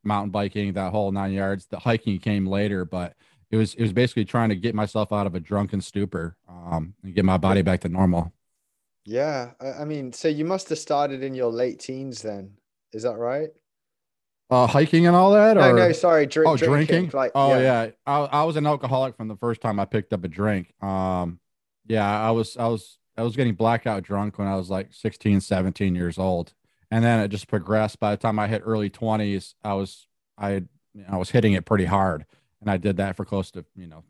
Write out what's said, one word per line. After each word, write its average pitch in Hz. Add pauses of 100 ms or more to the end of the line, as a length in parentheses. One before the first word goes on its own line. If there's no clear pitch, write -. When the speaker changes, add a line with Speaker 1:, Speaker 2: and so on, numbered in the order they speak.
Speaker 1:
mountain 104
biking, 101
that 92
whole 101
nine 98
yards. 98
The 92
hiking 110
came 104
later, 98
but 87 (360)
it 110
was, 110
it 117
was 107
basically 120
trying 113
to 101
get 110
myself 107
out 104
of 87
a 92
drunken 101
stupor, 90 (120)
um, 87
and 92
get 95
my 95
body 95
back 92
to -
normal. 87 (720)
Speaker 2:
Yeah. 123
I, 135
I -
mean, 143
so -
you 151
must 185
have 156
started 143
in 135
your 127
late 117
teens 131
then. 101 (360)
Is 110
that 117
right? 131 (1000)
Speaker 1:
Uh, 123
hiking 156
and 175
all 190
that? 214
Speaker 2:
No, 139
Speaker 1:
Or 120
Speaker 2:
no, 170
sorry, 160
dri-, 156
Speaker 1:
Oh, 160
Speaker 2:
drinking, 151
Speaker 1:
drinking? 170
Speaker 2:
like, 131
Speaker 1:
Oh, 139
Speaker 2:
yeah. 127
Speaker 1:
yeah. 110 (160)
I, 143
I 147
was 160
an 151
alcoholic 131
from 110
the 107
first 117
time 104
I 98
picked -
up 92
a 95
drink. 95
Um, 92 (460)
yeah, 107
I 107
was, 113
I 117
was, 113 (180)
I 117
was 117
getting 123
blackout 113
drunk 101
when 101
I 98
was, 90
like, 95
sixteen, 104
seventeen 95
years 87
old. 92 (380)
And 113
then 117
it 101
just 101
progressed. 107
By 107
the 104
time 110
I 104
hit 107
early 107
twenties, 107 (100)
I 104
was, 98 (300)
I, 101
you 98 (260)
know, 98
I 98
was 90
hitting 110
it 90
pretty 98
hard. 90 (340)
And 104
I 95
did 92
that 95
for 98
close 98
to, 87 (100)
you 92
know, 80